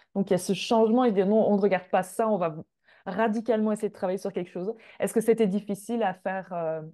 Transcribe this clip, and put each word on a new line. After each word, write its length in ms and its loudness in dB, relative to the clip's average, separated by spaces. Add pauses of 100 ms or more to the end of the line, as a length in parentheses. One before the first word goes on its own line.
(140)
Donc, 160 -2
il 40 4
y 20 2
a 20 0
ce 140 -2
changement 520 2
et 80 2
dire, « 160 2
Non, 200 4
on 80 4
ne 40 4
regarde 280 2
pas 160 0
ça, 240 -2
on 80 2
va 200 -2 (500)
radicalement 640 0
essayer 160 -4
de 60 -8
travailler 240 -4
sur 160 -8
quelque 160 -6
chose. » 240 -8 (260)
Est-ce 140 -4
que 80 2
c'était 240 2
difficile 560 -4
à 100 0
faire, 400 -8
euh, 300 -6 (100)